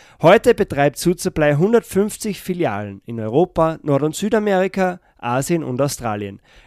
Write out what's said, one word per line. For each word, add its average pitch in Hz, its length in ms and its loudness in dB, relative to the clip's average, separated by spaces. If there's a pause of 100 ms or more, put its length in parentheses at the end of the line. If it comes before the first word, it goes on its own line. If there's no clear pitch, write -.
(220)
Heute 214 320 6
betreibt 143 440 0
Suit 170 240 0
Supply 147 340 0
hundertfünfzig 208 840 0
Filialen 104 640 -6
in 117 160 -8
Europa, 160 600 0
Nord- 139 200 0
und 156 120 -2
Südamerika, 190 840 0 (180)
Asien 139 460 -2
und 127 180 -4
Australien. 104 600 -4 (240)